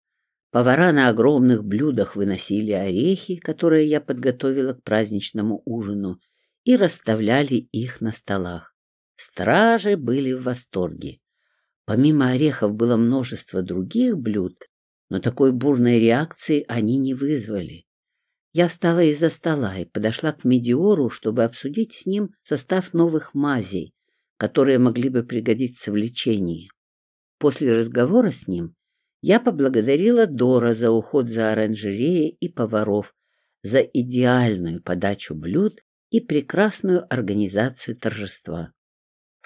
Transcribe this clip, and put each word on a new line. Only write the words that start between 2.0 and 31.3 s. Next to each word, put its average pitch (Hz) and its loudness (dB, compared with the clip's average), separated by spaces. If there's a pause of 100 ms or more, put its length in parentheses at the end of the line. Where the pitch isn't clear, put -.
выносили 101 -2
орехи, 110 -2
которые 160 0
я 147 0
подготовила 131 -2
к - -20
праздничному 107 -2
ужину, 101 -6 (440)
и 247 4
расставляли 131 0
их 117 -6
на 107 -4
столах. 87 -8 (400)
Стражи 202 0
были 131 -2
в 127 -6
восторге. 98 -6 (680)
Помимо 135 4
орехов 127 0
было 117 2
множество 117 -2
других 151 -2
блюд, 104 -6 (400)
но 95 -4
такой 127 2
бурной 123 2
реакции 147 0
они 117 -2
не 135 -2
вызвали. 107 -6 (680)
Я 170 2
встала 170 0
из-за 151 2
стола 127 -4
и 85 -8
подошла 113 -4
к - -12
Медиору, 127 2
чтобы 113 -2
обсудить 147 -6
с - -16
ним 196 -4
состав 185 -4
новых 165 0
мазей, 104 -4 (420)
которые 131 2
могли 123 2
бы 127 0
пригодиться 120 -4
в 104 0
лечении. 98 -4 (680)
После 139 0
разговора 123 2
с - -10
ним 87 -6 (480)
я 196 4
поблагодарила 156 2
Дора 123 2
за 113 2
уход 117 0
за 110 0